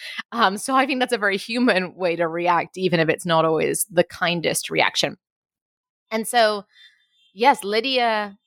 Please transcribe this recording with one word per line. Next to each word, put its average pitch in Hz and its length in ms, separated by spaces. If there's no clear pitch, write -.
Um, 214 260
so 262 160
I 262 120
think 262 120
that's 254 140
a 233 60
very 196 180
human 190 580
way 175 220
to 170 100
react, 170 500
even 175 220
if 160 100
it's - 160
not 165 200
always 156 440
the 175 160
kindest - 640
reaction. - 480
And 220 160
so, 214 380
yes, 240 280
Lydia, 220 840